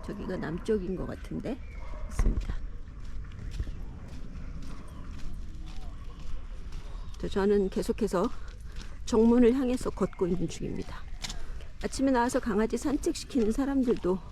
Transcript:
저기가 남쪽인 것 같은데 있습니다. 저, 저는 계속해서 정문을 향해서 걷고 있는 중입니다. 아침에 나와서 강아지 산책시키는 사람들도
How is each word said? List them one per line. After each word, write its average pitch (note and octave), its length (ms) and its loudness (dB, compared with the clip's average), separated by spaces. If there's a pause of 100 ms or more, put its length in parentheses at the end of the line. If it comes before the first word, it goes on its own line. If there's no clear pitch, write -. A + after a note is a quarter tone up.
저기가 F#3 320 -4
남쪽인 F3+ 580 0
것 D3 100 -4
같은데 - 500 -6 (540)
있습니다. - 460 2 (4000)
저, F3 80 -2
저는 G3+ 420 4
계속해서 G3+ 600 2 (760)
정문을 A#3 480 8
향해서 B3+ 380 2
걷고 - 360 0
있는 F3 200 2
중입니다. - 560 -4 (800)
아침에 C4+ 280 2
나와서 B3 280 4
강아지 A3+ 380 2
산책시키는 C#4 760 2
사람들도 B3 680 2 (140)